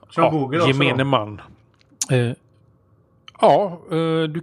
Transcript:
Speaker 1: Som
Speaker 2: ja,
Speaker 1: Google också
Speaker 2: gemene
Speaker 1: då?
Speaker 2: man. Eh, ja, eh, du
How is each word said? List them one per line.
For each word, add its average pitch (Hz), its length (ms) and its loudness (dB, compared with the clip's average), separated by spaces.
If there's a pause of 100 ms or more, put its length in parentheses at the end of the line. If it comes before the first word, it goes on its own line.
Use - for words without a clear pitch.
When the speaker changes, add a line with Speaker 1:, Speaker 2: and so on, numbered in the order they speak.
Speaker 1:
Som 165 140 0
Speaker 2:
ja, 127 60 4
Speaker 1:
Google 139 300 -2
också 165 120 2
Speaker 2:
gemene 135 320 0
Speaker 1:
då? 135 60 -2
Speaker 2:
man. 107 320 -4 (680)
Eh, 120 200 0 (1120)
ja, 175 380 2 (120)
eh, 160 320 -2
du 156 200 -6